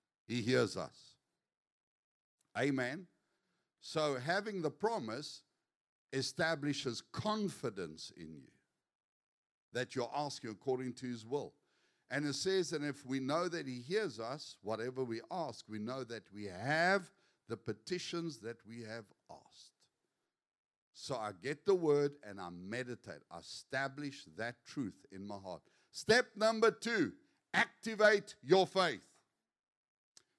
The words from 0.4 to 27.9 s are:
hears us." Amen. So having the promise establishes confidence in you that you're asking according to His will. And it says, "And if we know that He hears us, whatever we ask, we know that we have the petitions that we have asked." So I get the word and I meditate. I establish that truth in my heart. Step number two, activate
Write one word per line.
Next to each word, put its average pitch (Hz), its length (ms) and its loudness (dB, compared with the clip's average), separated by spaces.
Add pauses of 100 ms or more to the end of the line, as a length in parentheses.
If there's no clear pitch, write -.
hears 120 340 4
us." - 400 -8 (1400)
Amen. 135 520 0 (720)
So 151 380 0
having 190 440 -2
the 151 80 2
promise 147 720 -2 (680)
establishes 139 880 0
confidence 120 1120 -4
in 80 260 -14
you 65 160 -20 (1200)
that 123 240 -4
you're 120 180 -2
asking 139 360 -4
according 127 420 -2
to 127 140 -12
His 117 200 -8
will. 123 300 -4 (540)
And 147 160 0
it 143 80 0
says, 185 400 0
"And 147 100 -2
if 143 220 -4
we 135 140 0
know 151 280 0
that 170 180 -6
He 123 140 -8
hears 147 400 -2
us, 123 400 -8
whatever 113 420 -2
we 117 280 -2
ask, 160 360 -4
we 107 120 -6
know 127 260 -4
that 117 260 -10
we 101 140 -10
have 156 680 2 (360)
the 113 100 -6
petitions 170 840 -4
that 113 260 -10
we 117 160 -12
have 110 240 -10 (240)
asked." - 420 -20 (1200)
So - 240 -6
I 107 160 -4
get 123 320 -6
the 196 100 6
word 147 480 4
and 101 160 -12
I 87 120 -6
meditate. 98 800 -8
I 85 80 -12
establish 135 880 -6 (100)
that 117 300 -6
truth - 440 -6
in 95 160 -10
my 101 120 -8
heart. 92 240 -8 (280)
Step - 460 4
number 220 340 6
two, 202 460 2 (380)
activate 214 880 4